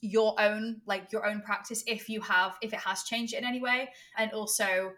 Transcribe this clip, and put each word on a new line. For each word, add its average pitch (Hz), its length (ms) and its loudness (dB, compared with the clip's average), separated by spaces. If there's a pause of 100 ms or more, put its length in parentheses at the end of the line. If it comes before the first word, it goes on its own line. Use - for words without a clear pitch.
your 214 380 4
own, 214 460 2
like, 196 260 -2
your 202 140 0
own 208 160 0
practice, 208 460 -4
if 220 200 -4
you 220 140 -4
have, 190 400 2
if 220 100 -4
it 214 80 -4
has - 240 -4
changed 226 300 -4
in 226 100 -4
any 247 160 -2
way? 247 300 0 (260)
And 220 160 0
also 190 680 0